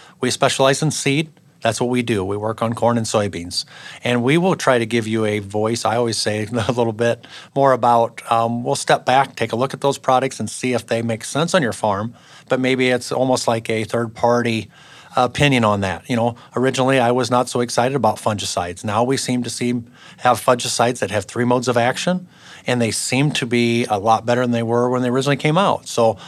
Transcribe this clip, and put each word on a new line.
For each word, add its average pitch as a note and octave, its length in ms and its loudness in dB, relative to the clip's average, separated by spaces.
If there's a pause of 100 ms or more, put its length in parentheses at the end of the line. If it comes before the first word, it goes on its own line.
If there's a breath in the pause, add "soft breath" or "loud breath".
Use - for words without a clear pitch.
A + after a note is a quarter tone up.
(200 loud breath)
"We B2+ 120 -2
specialize C3+ 500 2
in D#3 100 2
seed. D3+ 380 -2 (320)
That's A2+ 180 0
what B2 100 -2
we B2 140 0
do. A2 220 -2
We G2+ 100 -4
work G#2+ 260 -4
on A#2 120 -2
corn A#2 240 2
and A2+ 80 -2
soybeans. F#2 580 -4 (400 loud breath)
And B2 180 0
we C3+ 160 2
will F3 180 2
try C3 220 2
to A#2 80 0
give A2 220 -2
you A2 160 0
a G#2+ 160 0
voice," G#2+ 460 -2
I G#2+ 100 0
always A#2 220 0
say G#2+ 280 -2
<laughs> A2 220 -4
a B2+ 60 2
little A#2 200 0
bit A#2 320 -2 (300 loud breath)
more C#3 160 4
about, A#2+ 580 2
um, A#2 360 0
we'll C#3 100 -2
step C#3 300 0
back, B2+ 320 2
take A2+ 160 -4
a - 20 -2
look C3 180 -2
at - 60 -8
those C#3 180 0
products C3 440 0
and G#2+ 80 -6
see B2+ 240 -4
if A#2+ 140 -4
they A#2 140 -2
make A2+ 220 -4
sense E3+ 320 -2
on F#3 60 2
your A2+ 120 -2
farm. G#2+ 400 -2 (360 loud breath)
But C3 100 2
maybe B2+ 300 2
it's B2 240 -2
almost B2+ 340 0
like A#2 220 0
a A2+ 160 -2
third A#2 280 -4
party A#2 560 0 (560 loud breath)
opinion B2+ 380 2
on G#2 180 4
that. F#2 280 -4
You B2+ 60 -2
know, A#2 200 0 (200 loud breath)
originally C3 440 2
I A#2+ 120 4
was B2 200 0
not B2 180 2
so A#2+ 120 -2
excited B2 340 0
about C3 220 2
fungicides. F#2+ 680 -4
Now G#2+ 200 0
we C3 140 0
seem B2 260 -2
to A#2 60 -6
see, A#2+ 320 -4 (360 loud breath)
have A#2+ 220 2
fungicides B2 600 0
that G2 120 -2
have G#2 140 -2
three A#2+ 200 -4
modes B2 220 0
of A#2+ 100 2
action, D3+ 500 0 (400 loud breath)
and B2 140 0
they A2+ 100 0
seem C#3 400 0
to - 140 -4
be A#2+ 400 0
a G#2+ 120 0
lot A2 280 2
better A#2+ 160 2
than B2 100 0
they A#2 120 0
were A#2+ 260 2
when B2+ 120 0
they B2+ 80 0
originally C3+ 280 0
came D3+ 200 0
out. F#3+ 300 0
So A2+ 300 2 (100)